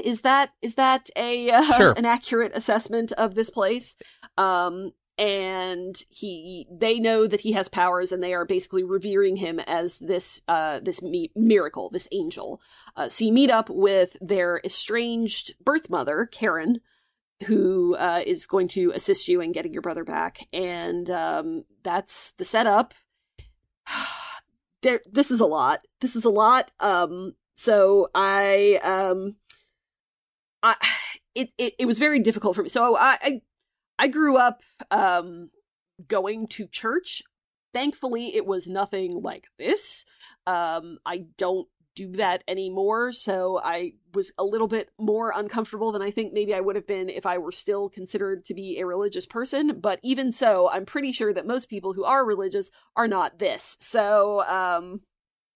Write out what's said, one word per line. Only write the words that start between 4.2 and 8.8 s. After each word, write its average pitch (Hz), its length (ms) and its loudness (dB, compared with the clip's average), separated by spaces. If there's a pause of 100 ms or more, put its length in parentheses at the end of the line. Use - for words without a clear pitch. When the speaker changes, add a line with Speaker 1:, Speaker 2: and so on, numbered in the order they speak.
Speaker 1:
Um, 185 560 0 (260)
and 185 920 -4
he, 175 640 -12
they 226 260 0
know 226 280 4
that 208 140 0
he 214 120 -2
has 190 160 0
powers, 180 420 0
and 180 120 -4
they 180 100 -2
are 175 140 -2
basically 185 380 -2